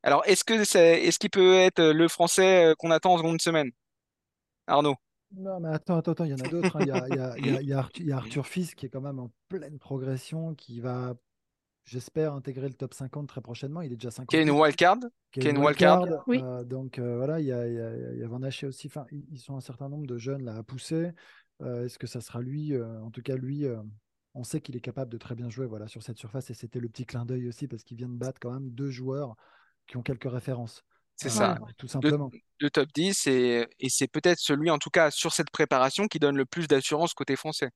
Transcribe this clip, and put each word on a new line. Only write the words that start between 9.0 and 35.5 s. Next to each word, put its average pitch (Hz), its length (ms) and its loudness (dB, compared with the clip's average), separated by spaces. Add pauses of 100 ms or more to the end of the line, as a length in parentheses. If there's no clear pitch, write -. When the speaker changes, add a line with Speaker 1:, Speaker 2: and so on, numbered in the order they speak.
Speaker 2:
même 139 180 -8
en 123 140 -12 (160)
pleine 151 300 -10
progression, 139 760 -6
qui 120 260 -14
va, 123 340 -6 (680)
j'espère, 143 500 -4
intégrer 131 340 -8
le 127 60 -8
top - 200 -10
cinquante 135 340 -10
très - 120 -10
prochainement. 139 420 -10
Il 131 100 -8
est 120 40 -8
déjà 117 140 -10 (180)
Speaker 1:
Qui 160 80 2
est 160 60 6
une 151 60 4
Speaker 2:
cinquante-huit. 147 120 4
Speaker 1:
wildcard, 170 380 6 (340)
Speaker 2:
Qui 135 80 -6
est - 20 0
Speaker 1:
qui 131 60 4
est - 20 4
Speaker 2:
une 143 60 0
Speaker 1:
une - 20 2
wildcard. 147 440 8
Speaker 2:
wildcard. 170 260 -2
Speaker 3:
Oui. 240 140 2
Speaker 2:
Euh, 127 220 -6
donc, 131 340 -8
euh, 120 180 -2
voilà, 147 240 -2
il 147 60 -2
y 131 60 -2
a, 120 140 -2
il 120 80 -4
y 117 60 -6
a, 120 320 -8
il 120 80 -8
y - 40 -6
a 113 40 -8
Van 123 140 -8
Haché 135 240 -8
aussi. 135 220 -12
Enfin, 143 220 -12
ils, 143 220 -14
ils 135 80 -16
sont 139 160 -12
un 131 40 -10
certain 135 280 -14
nombre 147 180 -10
de 123 120 -8
jeunes 135 260 -6
là 113 120 -10
à 117 60 -10
pousser. 160 480 -6 (520)
Euh, 123 220 -6
est-ce 120 140 -10
que 127 80 -10
ça 117 140 -10
sera 120 200 -12
lui ? 147 340 -6
Euh, 113 280 -6
en 113 80 -12
tout 117 120 -16
cas, 131 140 -4
lui, 139 280 -6
euh, 117 160 -4 (540)
on 120 100 -10
sait - 160 -6
qu'il 123 160 -14
est 120 40 -8
capable 127 300 -8
de 117 80 -10
très - 160 -10
bien 120 140 -8
jouer, 127 180 -8
voilà, 107 220 -10
sur 110 140 -16
cette 113 160 -12
surface. 127 320 -10
Et 113 40 -10
c'était 123 260 -10
le 120 80 -8
petit 120 180 -10
clin 120 180 -6
d'œil 123 240 -6
aussi, 120 200 -10
parce 113 160 -14
qu'il 117 120 -18
vient 123 120 -10
de 123 80 -10
battre 127 240 -10
quand 123 120 -8
même 135 180 -10
deux 135 200 -6
joueurs 127 460 -8 (500)
qui - 100 -14
ont 123 60 -6
quelques 127 280 -4
références. 120 540 -8 (320)
Speaker 1:
C'est 139 120 -6
Speaker 2:
Euh, - 20 -2
Speaker 1:
ça. 113 280 2 (200)
Speaker 2:
tout 127 80 -14
Speaker 1:
Deux, - 60 -12
Speaker 2:
simplement. 143 380 0 (300)
Speaker 1:
deux 147 100 0
top 147 220 2
dix, 175 360 0
et, 123 400 2 (100)
et 131 100 -4
c'est 131 200 0
peut-être 170 320 2
celui, 151 300 0
en 147 80 2
tout - 120 -6
cas, 160 220 4
sur - 200 -2
cette - 180 -2